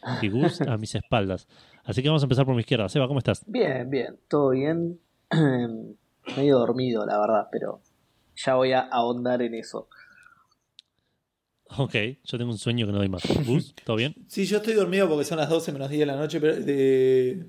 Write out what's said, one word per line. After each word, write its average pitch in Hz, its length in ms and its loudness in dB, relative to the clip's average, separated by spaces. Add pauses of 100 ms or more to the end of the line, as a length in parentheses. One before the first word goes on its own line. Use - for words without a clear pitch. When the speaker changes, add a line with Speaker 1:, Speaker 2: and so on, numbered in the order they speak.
(220)
Speaker 1:
y 104 80 0
Gus 139 320 0
Speaker 2:
<laughs> 139 40 0
Speaker 1:
a 110 120 -2
mis 107 160 -8
espaldas. 98 520 -2 (380)
Así 104 180 -2
que 143 60 0
vamos 151 140 2
a - 20 2
empezar 131 220 2
por 131 80 0
mi 120 80 2
izquierda. 110 260 0
Seba, 135 180 0
¿cómo 139 120 -2
estás? - 280 0
Speaker 2:
Bien, 139 440 -2
bien, 135 260 -4 (140)
todo 147 180 4
bien. 165 500 0 (320)
<clears throat> 123 1080 -2
Medio 139 200 6
dormido, 120 460 0
la 104 160 0
verdad, 107 320 2
pero 107 300 -6 (520)
ya - 200 0
voy 131 180 2
a 127 80 2
ahondar 123 640 -2
en 117 140 -4
eso. - 340 -12 (1900)
Speaker 1:
Ok, 135 180 -2 (280)
yo - 160 -8
tengo 120 140 -4
un 107 60 -6
sueño 117 280 -2
que 101 60 -2
no 101 60 0
doy 98 100 2
más. 92 140 -4 (220)
Gus, 131 300 -2 (100)
¿todo 113 120 -2
bien? 123 240 -2
Speaker 3:
<laughs> - 80 -20
Sí, 196 180 -4
yo 202 120 -2
estoy 220 160 -2
dormido 190 340 2
porque 147 160 0
son 160 140 -4
las 147 100 0
doce 165 240 0
menos 135 180 -8
diez 147 100 -2
de 147 60 4
la 139 80 -2
noche, 151 260 -4
pero 156 140 4
de... 131 960 2